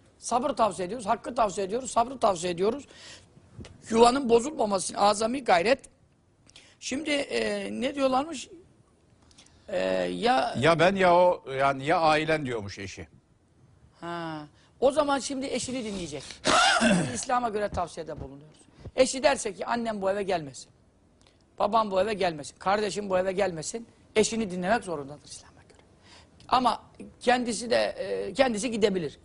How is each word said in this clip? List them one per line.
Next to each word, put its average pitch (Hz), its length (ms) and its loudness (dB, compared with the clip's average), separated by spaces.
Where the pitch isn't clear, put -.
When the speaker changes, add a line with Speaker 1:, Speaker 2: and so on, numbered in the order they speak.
Speaker 1:
Sabır 247 320 -2
tavsiye 190 360 0
ediyoruz, 214 200 -10
hakkı 233 280 -4
tavsiye 202 320 0
ediyoruz, 226 240 -6
sabrı 240 280 -2
tavsiye 180 340 2
ediyoruz. 214 320 0
Yuvanın 240 380 6
bozulmaması 226 560 2
için - 100 -8
azami 220 500 2
gayret. 208 340 4
Şimdi, 302 300 -6
e, 220 600 -2
ne 277 140 -4
diyorlarmış? 269 540 0
E, 180 100 -4
ya 240 460 0
Speaker 2:
Ya 151 200 4
ben 185 180 4
ya 180 200 6
o, 180 260 4
yani 135 280 0
ya 170 140 2
ailen 156 460 2
diyormuş 104 320 -6
eşi. 95 300 -12
Speaker 1:
Ha. 165 380 -8
O 269 120 4
zaman 285 260 2
şimdi 262 280 -6
eşini 247 380 -6
dinleyecek. 180 380 -8
<coughs> 240 440 2
İslam'a 247 340 -2
göre 208 200 -2
tavsiyede 160 520 -8
bulunuyoruz. 139 380 -16
Eşi 262 260 2
derse 240 320 2
ki, 185 120 -10
"Annem 226 360 -4
bu 190 80 0
eve 208 120 -2
gelmesin. 165 480 -6
Babam 214 320 2
bu 190 100 2
eve 214 140 0
gelmesin. 170 440 -4
Kardeşim 202 520 -2
bu 185 80 2
eve 190 140 0
gelmesin." 190 540 -4
Eşini 214 340 0
dinlemek 185 340 -2
zorundadır 147 440 -10
İslam'a - 340 -20
göre. - 160 -20
Ama 240 340 2
kendisi 240 500 0
de, 233 60 2
e, 196 360 -6
kendisi 240 360 2
gidebilir. 190 540 0